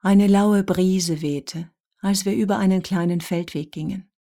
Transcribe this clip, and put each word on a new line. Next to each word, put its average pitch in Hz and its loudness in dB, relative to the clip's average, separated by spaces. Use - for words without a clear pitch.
Eine 202 4
laue 202 4
Brise 175 0
wehte, 151 -6
als 196 -2
wir 196 -2
über 208 0
einen 190 2
kleinen 175 -2
Feldweg 170 -6
gingen. 185 -10